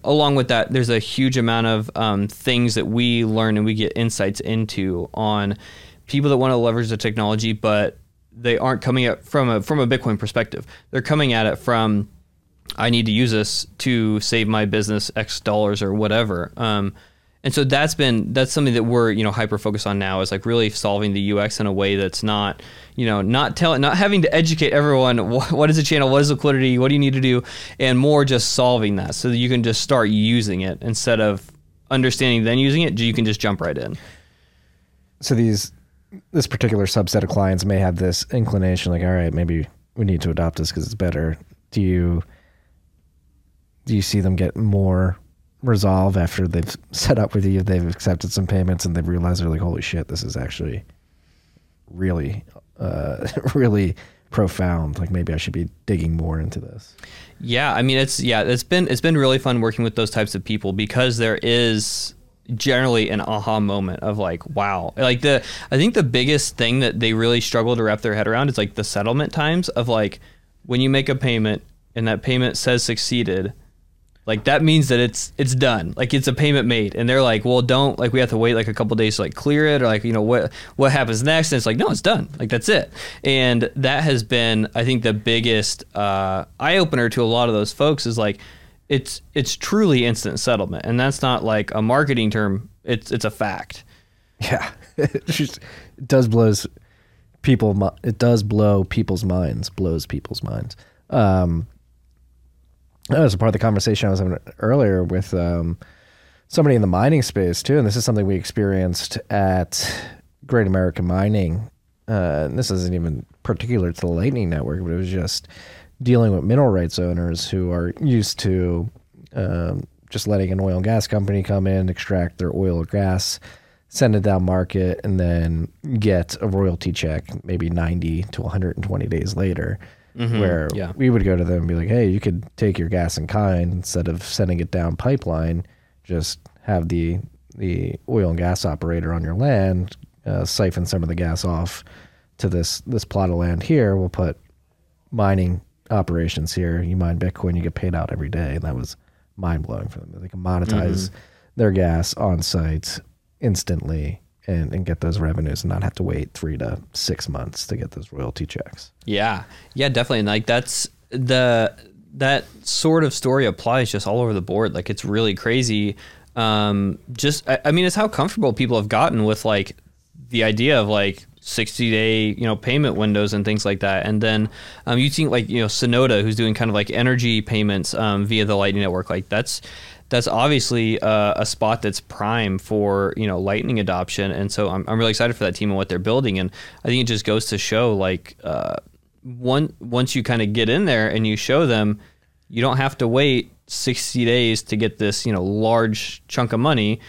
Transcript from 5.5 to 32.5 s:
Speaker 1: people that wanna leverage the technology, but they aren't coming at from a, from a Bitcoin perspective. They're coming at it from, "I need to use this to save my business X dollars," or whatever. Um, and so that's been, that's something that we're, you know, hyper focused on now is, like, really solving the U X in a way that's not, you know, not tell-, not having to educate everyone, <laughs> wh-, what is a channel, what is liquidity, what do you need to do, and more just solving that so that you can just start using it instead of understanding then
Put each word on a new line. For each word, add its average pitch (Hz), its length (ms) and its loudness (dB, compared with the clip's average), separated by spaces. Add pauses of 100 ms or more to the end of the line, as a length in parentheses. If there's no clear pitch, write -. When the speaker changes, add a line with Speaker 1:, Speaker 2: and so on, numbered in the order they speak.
Speaker 1:
people 143 240 0
that 139 80 4
wanna 131 200 2
leverage 117 320 0
the 113 80 -2
technology, 110 540 0
but 104 460 0 (340)
they 120 280 0
aren't 127 240 0
coming 127 220 2
at - 180 -2
from 135 260 0
a, 113 120 2
from 151 180 -2
a 127 80 2
Bitcoin 120 320 0
perspective. - 460 -4 (260)
They're - 100 -2
coming 147 320 0
at 113 140 2
it - 80 0
from, 110 540 0 (680)
"I 110 160 0
need 117 160 2
to 110 40 2
use 113 200 2
this 107 360 -2 (120)
to 110 420 0
save 113 260 0
my 110 180 2
business 104 500 -2
X - 240 -4
dollars," 104 420 0
or 98 120 -2
whatever. 107 640 0
Um, 104 360 -2 (520)
and 135 80 -2
so 143 120 2
that's 143 280 2
been, 123 380 0
that's 131 220 0
something 139 200 2
that 117 120 2
we're, 117 260 4
you 107 100 0
know, 104 100 0
hyper 107 260 -2
focused 104 280 -4
on 101 140 0
now 95 220 -2
is, 95 100 -2
like, 98 140 -4
really 117 240 2
solving 101 420 0
the 98 80 0
U 101 220 2
X 107 180 -2
in 107 80 0
a 98 60 0
way 98 240 2
that's 95 260 -2
not, 104 400 -2 (320)
you 127 100 -2
know, 104 160 2
not 123 360 0
tell-, 160 200 2
not 139 200 2
having 202 240 2
to - 120 2
educate 160 380 2
everyone, 131 460 4
<laughs> 107 140 0
wh-, 127 200 0
what 151 180 4
is 156 80 4
a 156 60 2
channel, 139 260 2
what 139 120 6
is 143 100 2
liquidity, 131 480 2
what 131 80 4
do 143 80 4
you 143 40 4
need 139 160 4
to 131 40 0
do, 123 240 2 (360)
and 127 200 4
more 143 240 6
just 131 300 0
solving 117 420 2
that 95 180 -4
so - 160 -2
that 120 60 2
you 123 140 2
can 123 120 2
just 113 200 0
start 123 260 2
using 107 540 2
it 92 200 -4
instead 117 380 0
of 104 320 0 (400)
understanding 127 540 2
then 117 140 2